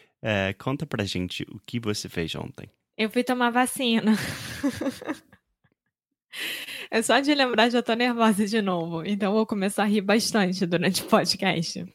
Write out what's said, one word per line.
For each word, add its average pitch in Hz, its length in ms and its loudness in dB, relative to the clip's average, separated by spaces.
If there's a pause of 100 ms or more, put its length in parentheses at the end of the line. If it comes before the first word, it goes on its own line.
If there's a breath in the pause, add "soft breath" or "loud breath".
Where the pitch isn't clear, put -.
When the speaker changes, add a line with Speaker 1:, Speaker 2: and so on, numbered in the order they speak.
(200 soft breath)
Speaker 1:
é, 98 340 0
conta - 340 -6
pra 107 180 -2
gente 90 460 -4
o 104 160 -14
que 123 120 -6
você 107 300 -4
fez 85 240 -4
ontem. - 340 -10 (300)
Speaker 2:
Eu 214 140 -2
fui 247 120 0
tomar 247 280 0
vacina. 233 640 2
<laughs> - 1200 -6 (1600 loud breath)
É 226 120 0
só 254 180 4
de 285 140 2
lembrar, 247 360 4
já 240 140 2
tô 240 100 0
nervosa 226 540 2
de 220 140 0
novo. 170 440 -2
Então, 202 280 0
vou 220 120 4
começar 202 380 0
a - 20 2
rir 208 160 2
bastante 196 640 2
durante 180 380 0
o - 20 -10
podcast. 175 800 0 (100)